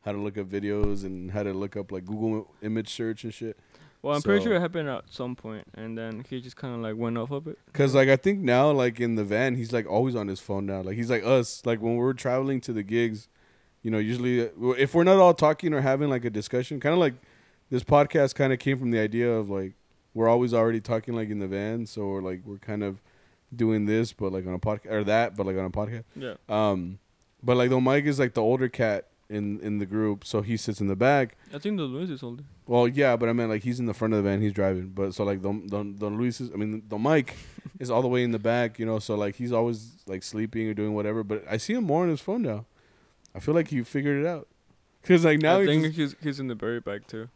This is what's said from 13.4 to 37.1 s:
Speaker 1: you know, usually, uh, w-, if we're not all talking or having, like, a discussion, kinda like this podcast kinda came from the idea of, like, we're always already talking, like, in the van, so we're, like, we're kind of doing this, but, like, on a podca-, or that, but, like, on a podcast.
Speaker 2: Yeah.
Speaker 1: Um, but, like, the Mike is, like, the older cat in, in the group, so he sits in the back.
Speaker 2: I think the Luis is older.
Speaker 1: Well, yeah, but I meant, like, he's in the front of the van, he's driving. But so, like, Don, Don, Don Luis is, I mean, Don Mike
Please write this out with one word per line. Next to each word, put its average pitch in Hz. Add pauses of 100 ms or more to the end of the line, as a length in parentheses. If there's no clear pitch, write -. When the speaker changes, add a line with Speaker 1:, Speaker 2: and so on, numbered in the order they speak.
Speaker 1:
you 113
know, 110
usually, 120
uh, 117
w-, 120
if 135
we're 170
not 190
all 180
talking 156
or 139
having, 139
like, 127
a 120
discussion, 123
kinda 156
like 147 (560)
this 123
podcast 147
kinda 131
came 135
from 127
the 113
idea 113
of, 107
like, 95 (400)
we're 113
always 120
already 113
talking, 117
like, 110
in 104
the 98
van, 107
so 104
we're, 98
like, 92
we're 101
kind 104
of 98 (540)
doing 110
this, 110
but, 98
like, 95
on 90
a 90
podca-, 107
or 107
that, 104
but, 101
like, 95
on 95
a 90
podcast. 110 (120)
Speaker 2:
Yeah. 127 (120)
Speaker 1:
Um, 101 (420)
but, 123
like, 123
the 131
Mike 139
is, 143
like, 123
the 117
older 127
cat 107 (220)
in, 104
in 104
the 101
group, 104
so 107
he 113
sits 104
in 104
the 98
back. 131 (160)
Speaker 2:
I 143
think 202
the 170
Luis 151
is 131
older. 123 (240)
Speaker 1:
Well, 120
yeah, 131
but 117
I 117
meant, 117
like, 107
he's 123
in 120
the 107
front 110
of 104
the 101
van, 98
he's 104
driving. 95
But 95
so, 110
like, 98
Don, 101
Don, 101
Don 104
Luis 120
is, 123
I -
mean, 107
Don 104
Mike 143 (220)